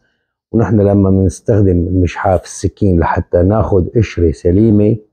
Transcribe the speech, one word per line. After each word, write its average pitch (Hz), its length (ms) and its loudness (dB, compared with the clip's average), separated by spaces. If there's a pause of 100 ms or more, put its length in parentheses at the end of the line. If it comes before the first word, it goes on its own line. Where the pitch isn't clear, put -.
(520)
ونحن 107 280 0
لما 101 300 2
بنستخدم 95 600 0
المشحاف 90 720 -2
السكين 92 560 -2
لحتى 90 420 -2
ناخد 98 540 0
قشرة 87 360 -2
سليمة 104 640 0 (160)